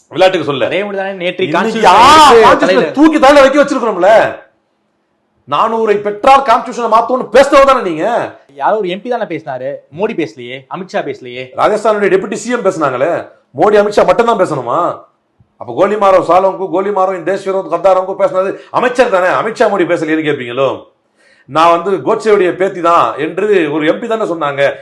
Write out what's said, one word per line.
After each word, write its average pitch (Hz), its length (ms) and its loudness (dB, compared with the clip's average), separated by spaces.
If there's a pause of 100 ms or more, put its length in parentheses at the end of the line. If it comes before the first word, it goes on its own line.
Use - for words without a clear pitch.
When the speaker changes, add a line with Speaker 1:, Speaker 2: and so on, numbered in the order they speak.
Speaker 1:
விளையாட்டுக்கு 180 380 0
சொல்ல. 131 200 -2
Speaker 2:
அதே 175 180 -4
மாதிரி 196 140 -8
தானே 196 140 -6
நேற்று 180 340 -6
Speaker 1:
இன்னைக்கு, 202 340 -2
Speaker 2:
கான்ஸ்டிடியூஷன் 220 40 2
Speaker 1:
ஆ, 262 480 6
Speaker 2:
எடுத்து 226 140 6
Speaker 1:
கான்ஸ்டிடியூஷன் 269 120 4
Speaker 2:
தலையில 240 320 0
Speaker 1:
தூக்கி 302 280 2
தலையில 285 220 6
வைக்க 269 220 4
வச்சிருக்கிறோம்ல. 202 760 0 (1120)
நானூறை 214 460 0
பெற்றால் 208 460 2
கான்ஸ்டிடியூஷனை 240 500 -2
மாத்தோம்னு 240 400 0
பேசுனது 269 320 6
தானே 269 180 2
நீங்க? 170 540 -4 (180)
Speaker 2:
யாரோ 151 240 -2
ஒரு 190 100 -4
எம் 190 140 -8
பி 247 60 -10
தானே 233 160 -4
பேசினாரு, 143 500 -10 (240)
மோடி 220 160 -4
பேசலையே, 131 440 -8 (160)
அமித்ஷா 185 280 -8
பேசலையே. 127 440 -12 (100)
Speaker 1:
ராஜஸ்தானுடைய 208 540 0
டெபுட்டி 190 240 -2
சி 214 160 -8
எம் 226 140 -2
பேசினாங்களே, 151 640 -2 (280)
மோடி 202 200 2
அமித்ஷா 208 300 2
மட்டும்தான் 226 320 2
பேசணுமா? 151 640 -4 (560)
அப்ப 117 180 -14
கோலி 202 200 0
மாரோ 196 280 2
சாலோங்கு, 180 480 0
கோலி 170 200 -2
மாரோ 190 240 -2
இந்த 170 180 -6
தேச 190 200 -6
விரோத 180 240 -4
கத்தாரோங்கு 190 420 0
பேசினது 185 400 -2 (120)
அமைச்சர் 247 400 0
தானே, 185 160 0
அமித்ஷா 180 460 -2
மோடி 190 120 0
பேசலையேன்னு 156 440 -2
கேட்பீங்களோ? 123 560 -4 (600)
நான் 170 360 2
வந்து 190 140 -6
கோட்சேவுடைய 165 600 0
பேத்தி 185 240 -4
தான் 156 380 2
என்று 170 540 -2
ஒரு 151 140 -4
எம் 180 140 -2
பி 240 60 -8
தானே 220 180 -4
சொன்னாங்க, 143 580 -2